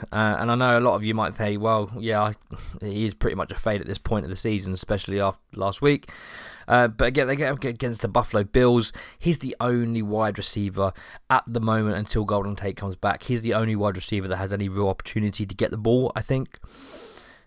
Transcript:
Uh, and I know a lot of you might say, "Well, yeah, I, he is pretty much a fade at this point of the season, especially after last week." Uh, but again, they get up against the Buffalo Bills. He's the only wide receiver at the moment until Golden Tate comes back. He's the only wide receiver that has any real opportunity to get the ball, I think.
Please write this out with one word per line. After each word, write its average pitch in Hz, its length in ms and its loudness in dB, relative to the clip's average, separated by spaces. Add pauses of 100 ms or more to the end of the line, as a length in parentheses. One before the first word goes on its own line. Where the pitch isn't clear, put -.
(120)
Uh, 107 280 2
and 117 120 0
I 120 40 4
know 123 220 4
a 120 40 6
lot 120 140 4
of 104 80 -2
you 110 100 0
might 107 220 0
say, 104 220 0
"Well, 107 400 0
yeah, 107 240 0
I, 107 120 2 (480)
he 104 240 -2
is 101 80 -2
pretty - 220 0
much 92 160 -4
a - 40 -8
fade 104 260 0
at - 60 -8
this 95 100 -6
point 104 280 -2
of 78 40 -8
the 95 60 -6
season, 95 380 -2
especially 98 480 -4
after 98 180 0 (160)
last 98 260 -4
week." 143 280 2 (580)
Uh, 120 200 6
but 110 220 0
again, 131 180 2
they 139 80 0
get 139 160 0
up 139 120 -6
against 120 380 -4
the 117 60 -2
Buffalo 107 360 2
Bills. 120 480 6 (280)
He's 170 200 2
the 131 200 -6
only 117 420 0
wide 107 360 0
receiver 98 560 -2 (360)
at 131 160 4
the 117 140 -4
moment 110 380 2
until 104 260 0
Golden 101 320 0
Tate 98 220 -6
comes 98 180 -6
back. - 280 -2
He's 120 180 -2
the 113 120 0
only 110 220 2
wide 101 220 0
receiver 95 320 -4
that 92 80 -2
has 98 160 -2
any 101 160 -2
real 98 180 0
opportunity 104 580 -2
to 98 100 -10
get - 160 0
the 104 60 -6
ball, 120 380 2
I 113 60 -2
think. - 380 -4 (880)